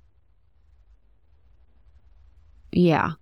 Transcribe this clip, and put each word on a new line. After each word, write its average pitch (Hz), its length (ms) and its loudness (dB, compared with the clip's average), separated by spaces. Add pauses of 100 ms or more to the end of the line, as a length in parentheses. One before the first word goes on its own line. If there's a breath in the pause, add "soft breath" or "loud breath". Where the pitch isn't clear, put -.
(2750)
Yeah. 165 500 0